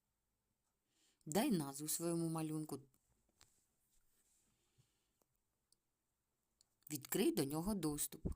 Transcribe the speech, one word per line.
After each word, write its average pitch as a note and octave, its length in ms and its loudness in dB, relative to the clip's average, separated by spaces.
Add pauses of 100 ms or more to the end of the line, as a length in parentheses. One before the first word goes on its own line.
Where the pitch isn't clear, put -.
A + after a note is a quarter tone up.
(1300)
Дай G3+ 240 4
назву D3 380 0
своєму E3 400 0
малюнку. D#3 520 -2 (4000)
Відкрий F3 420 2
до E3+ 120 2
нього D#3+ 300 0
доступ. D3+ 600 -2